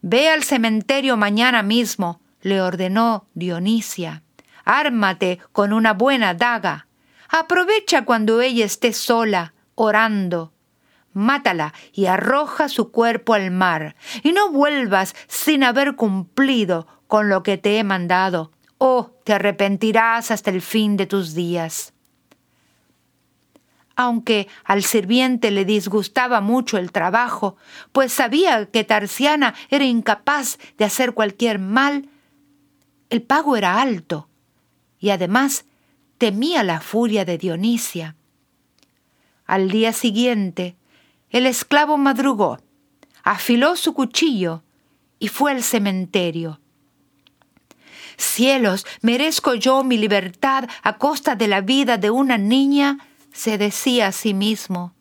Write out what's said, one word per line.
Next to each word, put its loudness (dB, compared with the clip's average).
«Ve 4
al 2
cementerio 0
mañana 2
mismo», -2
le 0
ordenó -2
Dionisia. -4
«Ármate 0
con 0
una 4
buena 2
daga. -2
Aprovecha 0
cuando 2
ella 0
esté -2
sola, -2
orando. 0
Mátala 0
y 0
arroja 0
su -4
cuerpo 0
al 0
mar. -2
Y 2
no 2
vuelvas 0
sin 0
haber 2
cumplido 0
con 2
lo 2
que -2
te 0
he 0
mandado, 0
o 2
te 2
arrepentirás 0
hasta -2
el -2
fin 0
de 0
tus -4
días». -6
Aunque 0
al 2
sirviente 0
le 0
disgustaba 0
mucho 0
el -4
trabajo, -2
pues 2
sabía 2
que -2
Tarsiana 0
era 2
incapaz 0
de 2
hacer -2
cualquier -2
mal, -2
el 0
pago 0
era 0
alto -4
y -2
además 0
temía 0
la -2
furia -2
de -4
Dionisia. -4
Al 0
día 0
siguiente, -2
el 2
esclavo 0
madrugó, 2
afiló 2
su -2
cuchillo -2
y -6
fue -2
al -2
cementerio. -2
«Cielos, 0
¿merezco 0
yo 2
mi 0
libertad -2
a -2
costa -2
de 0
la 2
vida 0
de 0
una 0
niña?», 2
se -4
decía 0
a -2
sí -2
mismo. -4